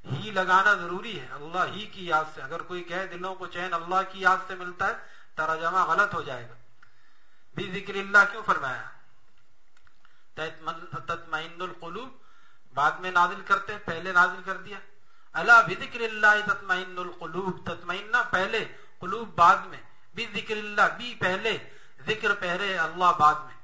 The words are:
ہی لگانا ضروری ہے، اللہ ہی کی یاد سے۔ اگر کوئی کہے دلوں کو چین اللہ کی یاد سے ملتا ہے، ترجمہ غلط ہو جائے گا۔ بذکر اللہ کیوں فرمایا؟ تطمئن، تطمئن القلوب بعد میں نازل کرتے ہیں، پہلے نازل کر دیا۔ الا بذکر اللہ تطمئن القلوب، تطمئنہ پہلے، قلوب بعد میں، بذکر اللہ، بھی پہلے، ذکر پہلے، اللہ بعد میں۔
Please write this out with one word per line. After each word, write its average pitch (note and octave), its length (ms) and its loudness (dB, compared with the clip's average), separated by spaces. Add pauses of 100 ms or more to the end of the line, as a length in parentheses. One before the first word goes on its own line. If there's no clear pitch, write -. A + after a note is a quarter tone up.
ہی G#3 260 -4
لگانا F#3+ 440 6
ضروری F#3 460 -4
ہے، C3+ 60 -12
اللہ D#3+ 460 -4
ہی G3+ 140 -8
کی G3 200 -12
یاد D#3 180 2 (100)
سے۔ D3+ 80 -12
اگر D#3 200 -8
کوئی F3+ 220 -8
کہے F3+ 220 -4
دلوں F3+ 280 -8
کو F3 120 -10
چین F3 280 -4
اللہ F#3 380 0
کی G3 80 -10
یاد F#3 160 6 (100)
سے G3 80 -8
ملتا F3+ 320 -4
ہے، G#3+ 60 2 (420)
ترجمہ D#3+ 440 0
غلط F#3 360 4
ہو D#3+ 80 -2
جائے B2+ 260 -8
گا۔ - 60 -14 (1000)
بذکر G3 380 -6
اللہ G3 240 6 (120)
کیوں A3 160 -8
فرمایا؟ C#3 360 0 (1500)
تطمئن، D#3+ 720 -8
تطمئن E3 560 -6
القلوب F3+ 460 -8 (680)
بعد C#3+ 160 4
میں F3 200 -6
نازل F3+ 300 4
کرتے G3 320 0
ہیں، G3+ 120 -8
پہلے F3 280 -4
نازل F3+ 320 4
کر F#3 120 -4
دیا۔ F#3+ 220 -12 (540)
الا A3+ 280 10
بذکر A#3 400 -2
اللہ G#3+ 460 6
تطمئن F#3+ 520 -2
القلوب، F3+ 680 -6
تطمئنہ F#3+ 500 -4 (140)
پہلے، G3+ 340 0 (340)
قلوب G3+ 360 -6
بعد E3+ 220 10
میں، F#3 240 -8 (340)
بذکر G#3+ 420 -4
اللہ، G#3 400 4
بھی A#3+ 180 -8
پہلے، G3 440 0 (480)
ذکر G#3+ 280 2
پہلے، F#3 440 -2
اللہ E3+ 400 4
بعد D3+ 160 8
میں۔ - 300 -6